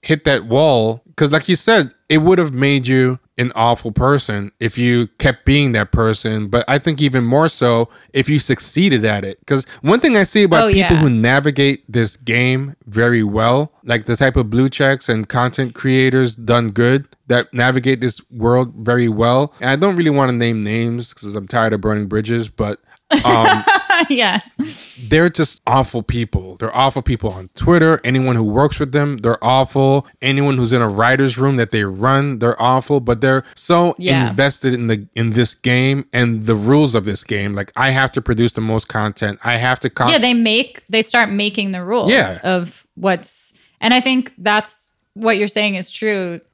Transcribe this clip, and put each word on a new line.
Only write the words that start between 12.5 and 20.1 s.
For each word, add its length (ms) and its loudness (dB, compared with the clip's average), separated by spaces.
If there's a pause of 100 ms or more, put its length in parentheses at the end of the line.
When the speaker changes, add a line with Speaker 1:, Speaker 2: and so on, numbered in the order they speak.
Speaker 1:
very 360 2
well, 480 0 (120)
like 220 -2
the 100 -2
type 220 2
of 120 0
blue 200 2
checks 400 -2
and 180 -2
content 480 -2
creators 600 0
done 360 0
good 360 2 (200)
that 260 0
navigate 480 0
this 200 -6 (100)
world 460 0
very 320 0
well. 520 0
And 80 -2
I 60 2
don't 220 0
really 120 2
wanna 240 2